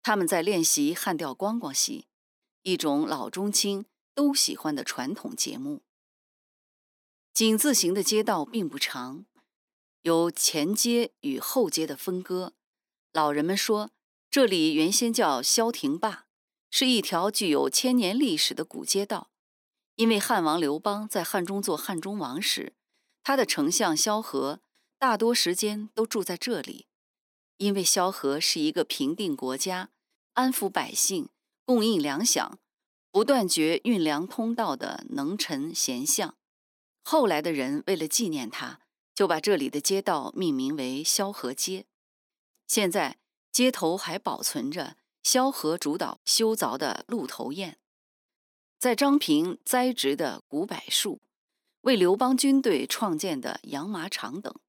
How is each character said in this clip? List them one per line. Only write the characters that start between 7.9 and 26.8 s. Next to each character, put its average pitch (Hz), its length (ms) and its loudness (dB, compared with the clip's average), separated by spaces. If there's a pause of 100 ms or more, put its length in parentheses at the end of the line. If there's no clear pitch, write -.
的 202 80 0
街 214 220 2
道 190 220 0
并 196 240 -4
不 139 100 -10
长， 135 460 -8 (760)
有 165 280 2
前 165 420 0
街 233 380 0 (100)
与 139 160 -4
后 226 320 0
街 160 160 -2
的 147 120 -10
分 180 260 -6
割。 185 300 -6 (580)
老 151 200 2
人 147 120 0
们 180 120 0
说， 214 360 0 (400)
这 277 140 6
里 165 280 2
原 156 180 2
先 233 220 2
叫 156 280 2
萧 226 300 2
亭 156 260 -2
坝， 202 280 -4 (460)
是 - 160 2
一 240 140 4
条 185 280 0
具 214 200 0
有 139 200 4
千 254 260 2
年 208 220 2
历 254 180 2
史 - 180 0
的 160 120 -6
古 - 180 -12
街 196 220 0
道。 - 240 -8 (680)
因 226 140 4
为 220 100 4
汉 202 240 2
王 156 160 2
刘 151 200 0
邦 208 280 -4
在 196 160 -2
汉 185 220 -2
中 196 160 -4
做 196 160 0
汉 175 240 -6
中 202 160 -8
王 143 240 -6
时， - 320 -4 (500)
他 277 140 2
的 247 80 4
丞 151 260 0
相 180 240 2
萧 214 240 0
何 147 400 -4 (380)
大 254 180 2
多 226 200 2
时 175 200 0
间 208 380 -4
都 220 120 0
住 220 180 -4
在 175 120 -4
这 190 260 -4
里。 - 260 -14 (680)